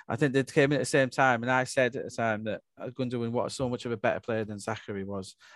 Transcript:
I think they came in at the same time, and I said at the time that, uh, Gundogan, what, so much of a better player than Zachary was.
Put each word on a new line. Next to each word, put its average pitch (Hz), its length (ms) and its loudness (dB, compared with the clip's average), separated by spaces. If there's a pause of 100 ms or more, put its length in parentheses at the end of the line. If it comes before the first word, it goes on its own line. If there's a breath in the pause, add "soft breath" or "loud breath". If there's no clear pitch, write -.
I 117 60 -2
think 135 180 2
they 135 100 4
came 143 280 4
in 143 60 2
at - 40 0
the 127 40 -2
same 135 260 2
time, 127 320 4
and 127 80 0
I 127 140 2
said 123 300 2
at 107 100 -6
the - 60 -8
time 110 340 -2
that, 104 160 -4 (200)
uh, 104 60 -8
Gundogan, 120 420 -4
what, 117 220 -2
so 127 180 -4
much 123 160 -6
of 120 60 -4
a 113 60 -2
better 92 240 0
player 110 220 -2
than 104 140 -8
Zachary 101 460 -6
was. 98 320 -8 (200 soft breath)